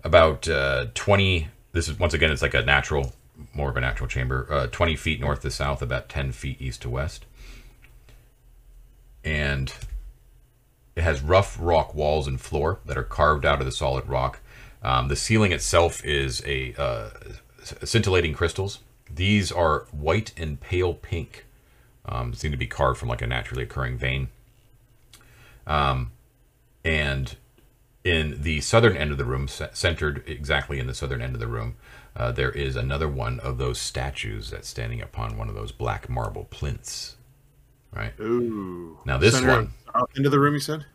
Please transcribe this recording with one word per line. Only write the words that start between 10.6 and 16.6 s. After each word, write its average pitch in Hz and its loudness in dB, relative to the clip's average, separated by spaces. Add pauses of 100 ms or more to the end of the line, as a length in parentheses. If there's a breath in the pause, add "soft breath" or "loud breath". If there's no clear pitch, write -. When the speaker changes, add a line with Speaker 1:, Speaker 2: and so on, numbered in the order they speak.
Speaker 1:
it 85 0
has 76 2
rough 90 4
rock 80 4
walls 76 2
and 65 -4
floor 76 0
that 67 -4
are 64 -2
carved 73 4
out 73 4
of 67 -2
the 65 -2
solid 65 -2
rock. 65 -2 (440 loud breath)
Um, 64 2
the 71 0
ceiling 107 4
itself 85 2
is 69 -2
a, 65 -4